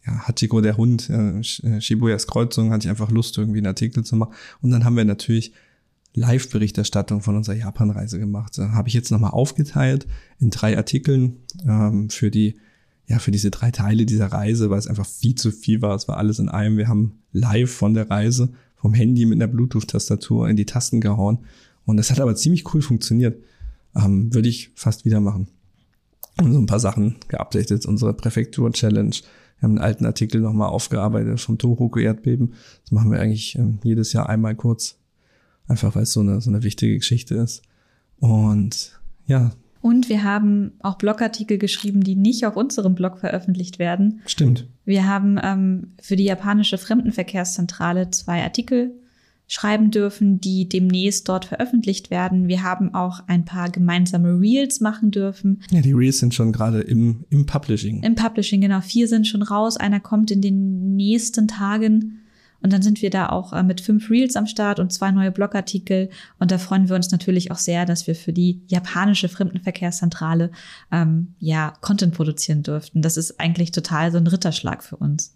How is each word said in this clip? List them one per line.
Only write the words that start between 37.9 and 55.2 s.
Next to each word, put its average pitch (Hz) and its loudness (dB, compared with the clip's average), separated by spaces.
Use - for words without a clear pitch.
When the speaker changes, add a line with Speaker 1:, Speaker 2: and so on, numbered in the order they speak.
Speaker 1:
Und 107 2
ja. 123 2
Speaker 2:
Und 240 4
wir 214 0
haben 208 0
auch 196 -4
Blogartikel 214 -2
geschrieben, 196 0
die 190 0
nicht 226 2
auf 208 -2
unserem 196 0
Blog 185 -4
veröffentlicht 180 -4
werden. 185 0
Speaker 1:
Stimmt. 127 2
Speaker 2:
Wir 190 2
haben, 196 2
ähm, 190 -2
für - -2
die 196 4
japanische 196 0
Fremdenverkehrszentrale 180 -2
zwei 175 -2
Artikel 247 -2
schreiben 214 2
dürfen, 202 2
die 185 -2
demnächst 185 0
dort 185 -2
veröffentlicht 220 -2
werden. 180 0
Wir 185 0
haben 185 -2
auch 180 -4
ein 175 2
paar 175 -6
gemeinsame 175 2
Reels 269 2
machen 214 0
dürfen. 196 -2